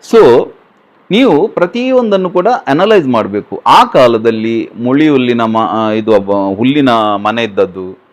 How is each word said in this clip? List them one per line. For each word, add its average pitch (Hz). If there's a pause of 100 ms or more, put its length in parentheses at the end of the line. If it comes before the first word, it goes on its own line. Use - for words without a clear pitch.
(120)
So, 151 (640)
ನೀವು 202
ಪ್ರತಿಯೊಂದನ್ನು 202
ಕೂಡ 180 (180)
ಅನಲೈಸ್ 180
ಮಾಡ್ಬೇಕು. 104
ಆ 165
ಕಾಲದಲ್ಲಿ 113
ಮುಳಿ 131
ಹುಲ್ಲಿನ 123
ಮ-, 113
ಆ, 110
ಇದು 110
ಒಬ್ಬ 98
ಹುಲ್ಲಿನ 107
ಮನೆ 107
ಇದ್ದದ್ದು 95 (140)